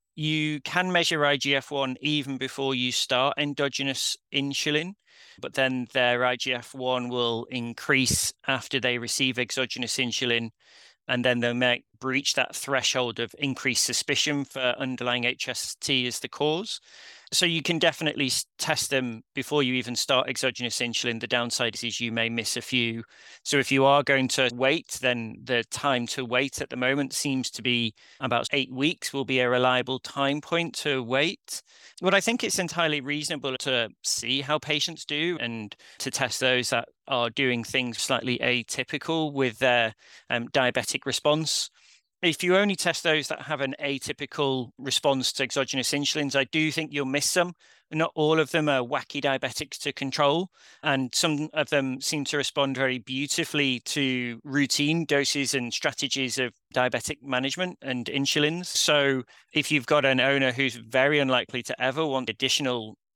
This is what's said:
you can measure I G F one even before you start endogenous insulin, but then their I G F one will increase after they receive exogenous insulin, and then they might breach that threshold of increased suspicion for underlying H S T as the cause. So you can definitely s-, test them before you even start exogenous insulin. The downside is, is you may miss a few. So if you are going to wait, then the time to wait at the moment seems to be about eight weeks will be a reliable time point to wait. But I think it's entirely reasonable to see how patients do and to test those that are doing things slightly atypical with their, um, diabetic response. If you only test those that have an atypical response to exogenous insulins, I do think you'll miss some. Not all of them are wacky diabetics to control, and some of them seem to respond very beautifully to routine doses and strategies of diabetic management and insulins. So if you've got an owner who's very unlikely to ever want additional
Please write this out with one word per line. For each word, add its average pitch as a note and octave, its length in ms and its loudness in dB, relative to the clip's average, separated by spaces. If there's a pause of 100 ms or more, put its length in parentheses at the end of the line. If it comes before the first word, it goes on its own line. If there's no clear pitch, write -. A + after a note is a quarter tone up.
(160)
you D3+ 460 0
can F3+ 300 0
measure E3+ 320 2
I C#3+ 140 4
G C#3+ 180 0
F C3+ 160 -4
one C3+ 300 -2
even C#3 360 -2
before C3+ 380 -2
you B2 160 0
start C3 460 2
endogenous C#3 800 -2 (160)
insulin, D3 600 0 (440)
but - 140 -10
then B2+ 400 0
their B2 320 4
I B2 100 2
G B2+ 180 -4
F A#2+ 200 -8
one B2+ 340 -2
will A#2 420 0
increase B2+ 840 0 (120)
after C3+ 360 0
they B2 160 0
receive B2 420 0
exogenous B2 560 -2
insulin, A#2 540 0 (580)
and B2 160 0
then B2 160 4
they A#2+ 140 2
might B2 320 2 (160)
breach C3 320 -2
that C3+ 200 -2
threshold B2+ 640 -2
of A#2 200 -4
increased C3 460 0
suspicion C#3+ 580 0
for B2+ 340 -2
underlying B2 460 -2
H B2 240 -2
S - 320 -8
T C3 260 0
as A#2+ 140 -4
the - 80 -8
cause. D#3 540 -2 (500)
So - 140 2
you E3 160 0
can E3+ 160 0
definitely D3+ 480 2
s-, - 220 -2 (100)
test - 320 0
them B2 320 -2 (140)
before D3 260 0
you B2+ 140 2
even B2 200 -4
start C3 320 2
exogenous B2 520 -4
insulin. A#2+ 400 -2
The A2+ 80 -6
downside A#2+ 480 0
is, - 80 -8
is A#2 180 -6
you A#2 100 -2
may A#2 160 0
miss A2+ 300 -4
a A#2 40 -4
few. A#2 420 0 (400)
So D3 160 2
if C3 120 0
you C3+ 140 6
are C#3 160 8
going C3+ 280 2
to C3 220 2
wait, C3 480 0
then A#2 440 -2
the A#2+ 260 0
time B2 380 0
to C3 180 -6
wait B2+ 340 0
at - 120 -6
the - 40 -8
moment C3+ 380 0
seems C3 380 -2
to - 100 -14
be A#2+ 320 0 (260)
about B2 320 -2
eight C3 220 -2
weeks - 400 -2
will C#3 120 -2
be C3 160 2
a B2 80 4
reliable B2+ 500 2
time C#3 420 -2
point E3+ 360 -2
to C3+ 260 -2
wait. C3+ 580 -2 (400)
But F#3+ 140 4
I F#3+ 60 6
think A#3 220 0
it's - 140 -2
entirely E3 420 0
reasonable C#3 600 -4
to A#2+ 300 0 (140)
see C3 380 -2
how D3+ 160 0
patients D3+ 480 -4
do D#3 340 -2
and A2+ 360 -6 (240)
to C3+ 100 -4
test - 300 -2
those B2+ 320 2
that A#2 180 0 (180)
are A#2+ 220 0
doing B2 340 0
things B2 360 -2
slightly B2 400 -2
atypical C3+ 920 -2
with C3 280 -2
their, A#2+ 340 4 (380)
um, A#2 160 -2
diabetic B2 580 0
response. D3+ 640 0 (520)
If G#3+ 220 0
you F3+ 140 4
only G3+ 180 4
test - 280 -2
those D#3 260 2
that D3+ 140 -6
have C#3+ 180 -4
an C3+ 200 -2
atypical C#3 960 -4
response C3+ 540 0
to C#3 120 -2
exogenous C3 500 0
insulins, C#3+ 420 0
I C3+ 80 4
do D#3 260 0
think D3+ 220 -4
you'll C#3+ 140 -2
miss C#3 200 0
some. F3 280 2 (380)
Not D#3 220 0
all D#3 280 4
of D3 100 0
them D3+ 160 2
are C3+ 140 4
wacky C3 400 -4
diabetics C3+ 640 -2
to D3 100 -4
control, D3 560 2 (340)
and C3+ 320 0
some D#3 380 2
of D3+ 160 0
them C3 320 0
seem C#3+ 240 -2
to - 100 -4
respond C#3 400 0
very B2+ 240 0
beautifully C3+ 840 0
to B2+ 580 -2
routine D3 640 2
doses C#3 480 0
and A#2+ 200 -2
strategies C3+ 640 -2
of B2+ 140 0 (240)
diabetic B2+ 480 0
management C#3 580 -2
and B2+ 260 -4
insulins. D3+ 580 0
So C#3 580 2 (300)
if D3+ 180 0
you've C#3 140 2
got D3 180 4
an C3 160 4
owner C3+ 320 4
who's B2 240 0
very C3 440 2
unlikely B2+ 440 0
to - 180 -6
ever C3 240 0
want C3 240 -2
additional A2+ 680 -2 (180)